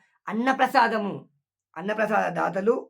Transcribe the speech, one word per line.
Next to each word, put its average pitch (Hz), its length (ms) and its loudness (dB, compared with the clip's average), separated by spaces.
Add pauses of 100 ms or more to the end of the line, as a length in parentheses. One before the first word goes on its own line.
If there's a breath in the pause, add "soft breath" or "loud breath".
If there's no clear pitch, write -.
(320 soft breath)
అన్నప్రసాదము, 233 800 2 (680)
అన్నప్రసాద 208 460 0 (140)
దాతలు, 190 340 0 (160)